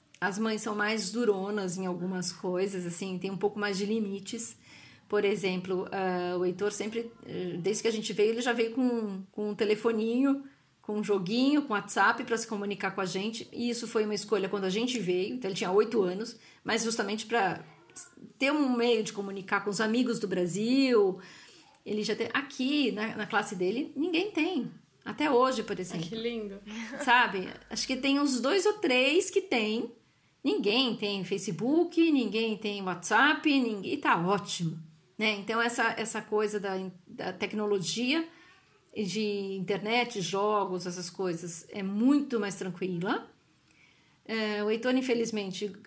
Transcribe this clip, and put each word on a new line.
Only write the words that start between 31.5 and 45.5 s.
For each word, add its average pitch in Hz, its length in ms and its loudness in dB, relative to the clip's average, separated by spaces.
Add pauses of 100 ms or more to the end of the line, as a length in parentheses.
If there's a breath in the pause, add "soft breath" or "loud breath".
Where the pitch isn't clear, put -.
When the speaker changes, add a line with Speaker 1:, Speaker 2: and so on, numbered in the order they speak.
Speaker 1:
ninguém 220 460 2
tem 202 240 -4
WhatsApp, 220 640 2
ninguém, 233 460 2
e 285 40 -2
tá 262 200 2
ótimo, 170 600 0 (400)
né? 214 140 2
Então, 214 300 -2
essa, 233 360 2
essa 220 240 -4
coisa 214 380 0
da 190 180 -2
in-, 185 140 -6 (160)
da - 240 -8
tecnologia 208 960 0 (640 loud breath)
e 214 120 -2
de 202 520 -2
internet, 208 640 0
jogos, 190 640 0
essas 180 240 -6
coisas, 175 600 -4
é 202 120 -8
muito 233 600 2
mais 202 140 -2
tranquila. 185 680 -4 (1000 soft breath)
É, 214 380 -2
o 208 60 0
Heitor, 233 260 2
infelizmente, 220 760 -2 (160)